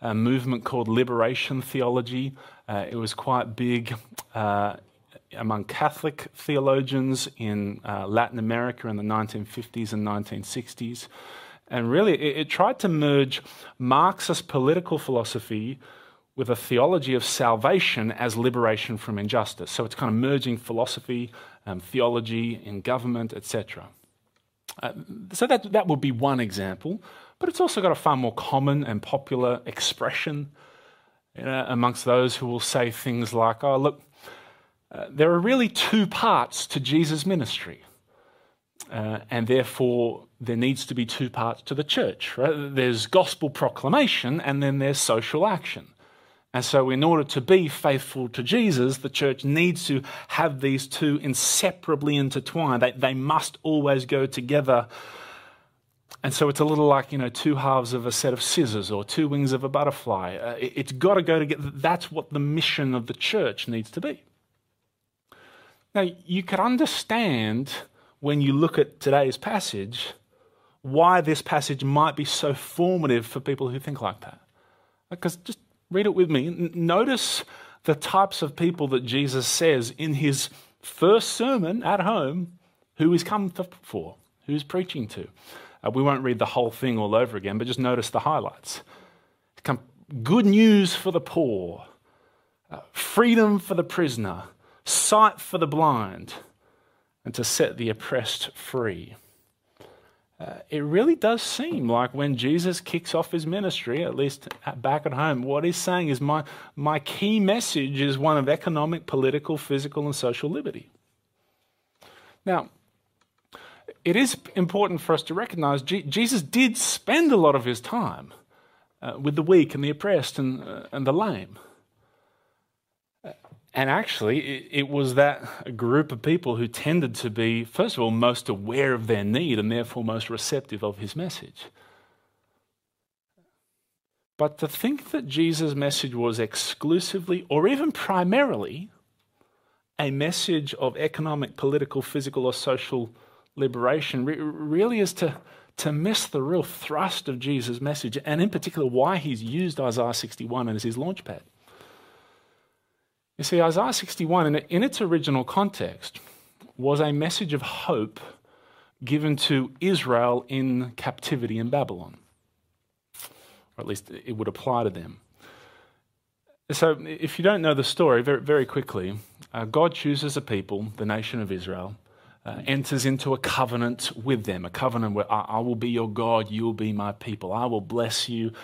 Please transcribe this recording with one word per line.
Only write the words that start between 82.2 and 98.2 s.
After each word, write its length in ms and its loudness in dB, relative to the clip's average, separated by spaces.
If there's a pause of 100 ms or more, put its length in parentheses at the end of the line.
who 160 4
he's 100 4
come 280 -2
th-, 180 -8 (140)
for, 340 -10 (300)
who 60 -4
he's 100 -2
preaching 460 -4
to. 200 -12 (560)
Uh, 60 0
we 120 0
won't 220 2
read 140 0
the 80 2
whole 240 0
thing 280 -2
all 160 0
over 220 2
again, 220 -4
but 80 -2
just 120 -4
notice 320 0
the 100 0
highlights. 600 -4 (800)
Come, 180 -2 (420)
good 240 6
news 480 8
for 180 -2
the 80 0
poor, 640 -2 (840)
uh, 100 -14 (120)
freedom 640 4
for 160 -4
the 100 2
prisoner, 600 -2 (400)
sight 560 4
for 180 -6
the 80 2
blind, 680 0 (920)
and 100 -8
to 100 -2
set 320 2
the 120 -2
oppressed 680 -4